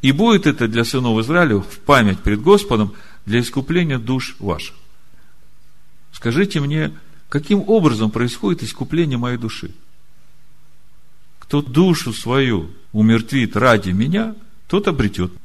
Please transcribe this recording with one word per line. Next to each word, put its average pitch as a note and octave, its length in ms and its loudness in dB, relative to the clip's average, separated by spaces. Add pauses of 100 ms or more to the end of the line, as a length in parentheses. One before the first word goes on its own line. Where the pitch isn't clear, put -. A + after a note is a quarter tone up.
И C3+ 100 4
будет G3 360 6
это B2 200 2
для A#2 160 0
сынов A#2 360 2
Израилевых B2 480 2
в - 100 -12
память A2 440 4
пред G#2+ 200 0
Господом C3 520 4 (340)
для A2+ 140 2
искупления C#3+ 580 0
душ B2+ 400 -4
ваших". F2 340 -6 (1400)
Скажите D#3+ 480 0
мне, D3 320 -2 (380)
каким D3 380 2
образом D3 420 4
происходит A#2+ 540 -2
искупление C3+ 560 -2
моей B2 180 -2
души? A#2 320 -8 (1700)
Кто - 240 -2
душу D3 520 2
свою A#2 580 0 (220)
умертвит A2+ 600 2
ради G#2+ 360 4
меня, F3+ 440 0 (320)
тот G3+ 200 2
обретет. G2+ 440 0 (140)